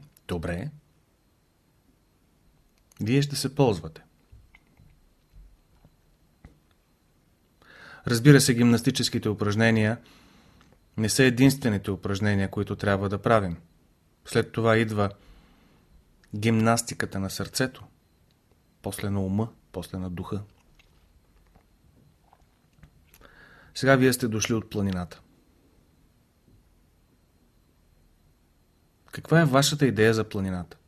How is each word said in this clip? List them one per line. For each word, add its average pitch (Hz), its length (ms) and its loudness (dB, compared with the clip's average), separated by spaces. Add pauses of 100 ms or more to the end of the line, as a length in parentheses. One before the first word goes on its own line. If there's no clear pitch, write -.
(280)
добре, 87 440 -8 (2250)
вие 127 220 0
ще 143 140 -4
се - 200 -6
ползвате. 92 480 0 (4000)
Разбира 123 340 6
се, 131 120 0
гимнастическите 117 760 0
упражнения 110 720 0 (960)
не 110 120 -2
са - 140 2
единствените 123 680 2
упражнения, 98 600 -2
които 104 240 -6
трябва 101 340 0
да 98 120 -6
правим. 98 360 2 (680)
След - 260 -2
това 113 260 2
идва 107 340 0 (1200)
гимнастиката 113 840 0
на 95 100 -4
сърцето, - 540 -6 (960)
после 101 280 -6
на 98 120 -2
ума, 101 320 -2 (180)
после 90 260 -10
на 92 120 -8
духа. 92 340 -8 (3250)
Сега 135 200 4
вие 127 180 6
сте 127 140 -2
дошли 107 260 -2
от 110 160 -2
планината. 95 520 -4 (3750)
Каква - 360 2
е 165 40 4
вашата 139 400 2
идея 110 280 4
за 110 160 -2
планината? 92 480 -6 (100)